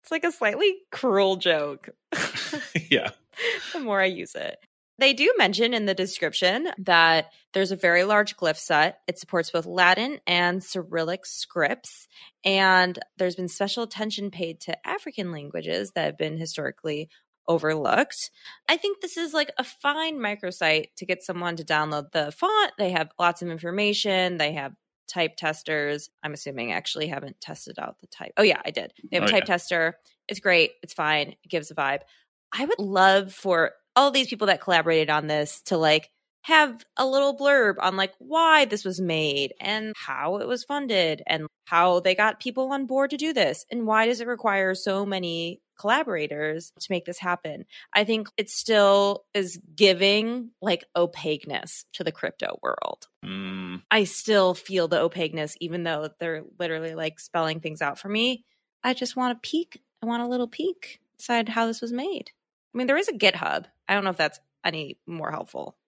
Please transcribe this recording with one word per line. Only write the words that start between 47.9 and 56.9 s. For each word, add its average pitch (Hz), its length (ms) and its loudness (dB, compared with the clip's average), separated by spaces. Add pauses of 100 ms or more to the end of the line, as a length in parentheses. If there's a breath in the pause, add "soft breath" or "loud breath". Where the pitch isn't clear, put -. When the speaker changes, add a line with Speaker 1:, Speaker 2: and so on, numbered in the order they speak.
Speaker 1:
I 208 120 4
think 220 240 -2 (100)
it 214 140 -4
still 202 840 4
is 180 260 -2 (160)
giving, 214 760 4 (100)
like, 185 240 -2 (100)
opaqueness 156 960 -4
to 175 100 -10
the 156 80 -2
crypto - 500 -8
world. - 460 -6 (180)
Speaker 2:
Mm. 92 640 -8
Speaker 1:
I 214 140 4
still 190 500 2
feel 180 340 -2
the 165 140 2
opaqueness, 160 580 -2
even 170 240 -6
though 156 260 -4 (100)
they're 165 240 -6 (160)
literally, 160 360 -4